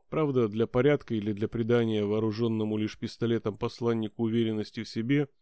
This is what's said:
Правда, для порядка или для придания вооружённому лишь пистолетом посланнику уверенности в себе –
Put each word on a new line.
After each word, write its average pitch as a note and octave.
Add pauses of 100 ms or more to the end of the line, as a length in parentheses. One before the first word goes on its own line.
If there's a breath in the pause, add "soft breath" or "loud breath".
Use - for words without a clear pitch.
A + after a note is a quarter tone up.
Правда, C#3+
для A2
порядка C3
или G#2+
для G#2
придания A2+
вооружённому A2
лишь G#2+
пистолетом A2+
посланнику A#2
уверенности A2
в -
себе – C3+ (140)